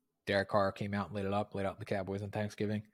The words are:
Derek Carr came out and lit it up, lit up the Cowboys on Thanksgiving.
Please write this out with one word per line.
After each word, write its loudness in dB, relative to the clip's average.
Derek 4
Carr 4
came -4
out 0
and -8
lit -2
it 0
up, 0
lit 0
up -4
the -12
Cowboys -2
on -6
Thanksgiving. -2